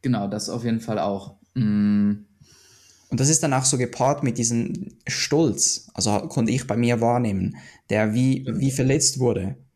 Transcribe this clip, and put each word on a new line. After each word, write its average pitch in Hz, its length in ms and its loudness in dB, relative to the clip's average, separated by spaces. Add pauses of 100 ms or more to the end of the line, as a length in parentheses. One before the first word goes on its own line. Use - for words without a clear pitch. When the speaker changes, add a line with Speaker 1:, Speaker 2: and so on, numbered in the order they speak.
Speaker 1:
Genau, 110 240 -2
das 104 220 -6
auf 117 160 -6
jeden 113 160 0
Fall 110 180 -4
auch. 98 380 -4 (180)
Mm. 104 580 2 (960)
Speaker 2:
Und 117 100 0
das 135 80 4
ist 156 140 2
dann 147 100 0
auch 131 120 0
so 139 140 2
gepaart 131 460 0
mit 123 140 0
diesem 117 500 -2 (180)
Stolz, - 880 0
also 104 160 0 (180)
konnte 113 220 0
ich 127 160 -2
bei 107 100 -2
mir 120 240 2
wahrnehmen, 117 560 0 (340)
der 107 240 2
wie, 131 300 2
Speaker 1:
Ja. 120 140 -4
Speaker 2:
wie 135 120 0
verletzt 131 500 0
wurde. 104 360 0 (200)